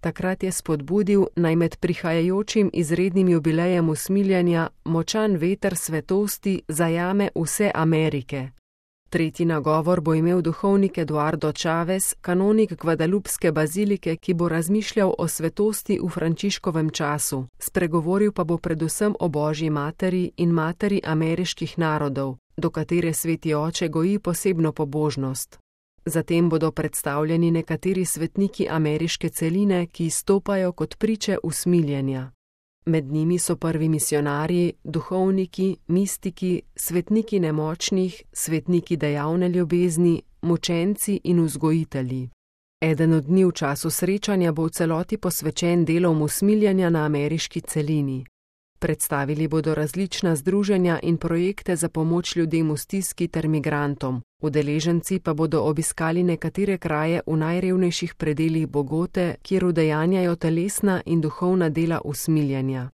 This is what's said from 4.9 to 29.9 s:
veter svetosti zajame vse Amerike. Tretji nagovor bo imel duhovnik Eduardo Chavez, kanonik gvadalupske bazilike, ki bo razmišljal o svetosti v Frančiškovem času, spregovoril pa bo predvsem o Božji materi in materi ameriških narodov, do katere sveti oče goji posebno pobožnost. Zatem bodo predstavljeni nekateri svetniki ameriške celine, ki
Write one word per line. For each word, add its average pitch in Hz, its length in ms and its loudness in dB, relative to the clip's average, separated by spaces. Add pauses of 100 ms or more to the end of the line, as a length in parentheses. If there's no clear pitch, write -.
veter 185 400 0
svetosti 190 920 -2
zajame 170 680 0
vse 190 400 0
Amerike. 151 760 0 (600)
Tretji 165 360 0
nagovor 160 540 2
bo 160 140 0
imel 170 280 2
duhovnik 196 560 2
Eduardo 151 540 -2
Chavez, 170 680 -2
kanonik 196 600 2
gvadalupske 165 720 0
bazilike, 165 640 0
ki - 180 -2
bo 170 140 0
razmišljal 185 680 0
o 170 100 0
svetosti 202 760 -2
v 180 60 -2
Frančiškovem 160 840 -2
času, 147 560 -4 (120)
spregovoril 175 760 0
pa 180 120 -2
bo 165 140 0
predvsem 165 640 -2
o 175 80 0
Božji 151 420 0
materi 175 680 -2
in 170 140 2
materi 170 540 0
ameriških 160 720 -2
narodov, 143 580 -2 (200)
do 165 140 -2
katere 165 420 0
sveti 160 420 -2
oče 160 340 -2
goji 170 300 0
posebno 165 540 0
pobožnost. 139 880 -4 (420)
Zatem 170 440 2
bodo 160 220 2
predstavljeni 156 800 0
nekateri 165 540 -2
svetniki 185 680 -2
ameriške 156 580 -2
celine, 175 580 0
ki 170 200 -6